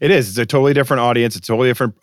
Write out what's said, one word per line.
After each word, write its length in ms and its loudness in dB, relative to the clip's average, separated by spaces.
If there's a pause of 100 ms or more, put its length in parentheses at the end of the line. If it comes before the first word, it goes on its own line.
It 100 2
is. 180 2
It's 80 -8
a 80 -2
totally 280 2
different 280 0
audience. 340 0
It's 120 -14
a 60 -8
totally 160 2
different 340 -2